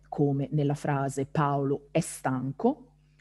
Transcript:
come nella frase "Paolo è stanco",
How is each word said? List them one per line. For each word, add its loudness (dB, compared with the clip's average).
come 0
nella 2
frase -2
"Paolo 0
è 2
stanco", -2